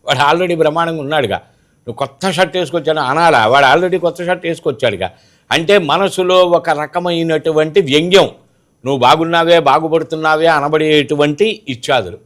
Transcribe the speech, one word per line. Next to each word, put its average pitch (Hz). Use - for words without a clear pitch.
వాడు 143
already 175
బ్రహ్మాండంగా 160
ఉన్నాడుగా. 135
నువ్వు 117
కొత్త 175
షర్ట్ 175
వేసుకొచ్చాను 156
అనాలా? 139
వాడు 135
already 175
కొత్త 170
షర్ట్ 175
వేసుకొచ్చాడుగా. 120
అంటే 165
మనసులో 180
ఒక 170
రకమైనటువంటి 160
వ్యంగ్యం, 165
"నువ్వు 135
బాగున్నావే, 165
బాగుపడుతున్నావే" 156
అనబడేటువంటి 151
ఇత్యాదులు. 117